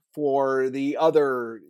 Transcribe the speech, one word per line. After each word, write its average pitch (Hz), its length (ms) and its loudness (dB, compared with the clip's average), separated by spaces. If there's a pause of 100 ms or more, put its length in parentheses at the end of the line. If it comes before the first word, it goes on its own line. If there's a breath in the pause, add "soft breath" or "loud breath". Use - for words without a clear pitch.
(140)
for 135 560 0
the 139 280 -4
other, 131 720 0